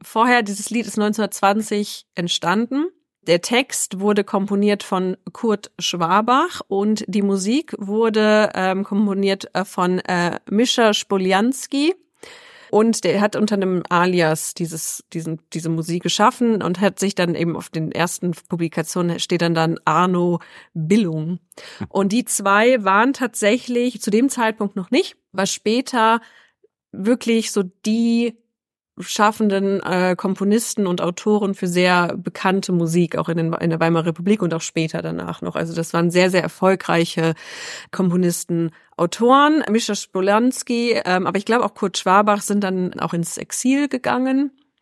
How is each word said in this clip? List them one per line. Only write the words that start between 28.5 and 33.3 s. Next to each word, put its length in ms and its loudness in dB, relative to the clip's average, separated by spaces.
schaffenden, 840 0
äh, 340 0
Komponisten 680 -2
und 160 -2
Autoren 520 0
für 120 -6
sehr 500 2
bekannte 560 -2
Musik, 440 2
auch 120 -4
in 80 -2